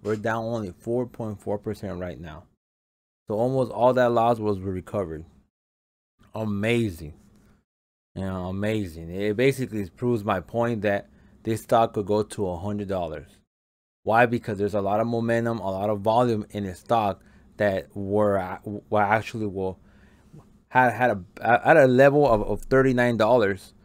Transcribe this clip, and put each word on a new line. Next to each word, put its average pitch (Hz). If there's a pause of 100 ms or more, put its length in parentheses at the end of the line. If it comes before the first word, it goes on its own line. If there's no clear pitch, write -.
We're 107
down 113
only 110
four 120
point 110
four 104
percent 101
right 87
now. 76 (840)
So 107
almost 127
all 123
that 123
loss 117
was 104
recovered. 92 (1080)
Amazing. 104 (1000)
You 95
know, 95
amazing. 95
It 101
basically 120
proves 120
my 101
point 117
that 101 (340)
this 110
stock 113
could 104
go 104
to 104
a 90
hundred 104
dollars. 85 (800)
Why? 113
Because 113
there's 98
a 104
lot 98
of 117
momentum, 117
a 92
lot 98
of 104
volume 113
in 101
the 90
stock 107 (360)
that 98
were 101
a-, 92
were 104
actually 107
will, 95 (880)
had, 127
had 120
a, 113
at 156
a 135
level 139
of, 107
of 101
thirty-nine 123
dollars 107 (100)